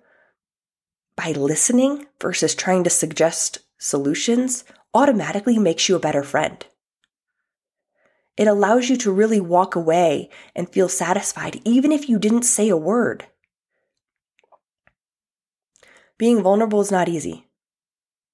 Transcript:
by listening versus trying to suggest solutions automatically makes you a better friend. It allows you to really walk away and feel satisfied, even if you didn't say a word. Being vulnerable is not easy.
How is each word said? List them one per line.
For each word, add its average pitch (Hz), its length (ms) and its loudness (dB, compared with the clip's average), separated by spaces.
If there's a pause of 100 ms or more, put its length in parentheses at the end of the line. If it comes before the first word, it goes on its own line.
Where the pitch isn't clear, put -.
(1160)
by 165 160 -6
listening 240 720 0 (140)
versus 156 340 -2
trying 185 300 0
to 175 60 0
suggest - 680 -2 (200)
solutions 233 840 -2 (300)
automatically 220 640 2
makes 165 300 0
you 180 80 2
a 165 40 -2
better 151 220 -2
friend. 143 420 -4 (1700)
It 214 100 4
allows 208 400 4
you 262 100 2
to 208 140 0
really 214 280 2
walk 180 360 2
away 160 540 0 (240)
and 175 180 -8
feel 185 160 2
satisfied, 180 760 -6
even 254 280 2
if 294 160 -2
you 226 100 0
didn't 220 260 0
say 214 260 0
a 180 60 2
word. 170 500 -2 (3000)
Being 226 260 2
vulnerable 208 380 2
is 202 100 -2
not 180 180 0
easy. 165 400 -8 (840)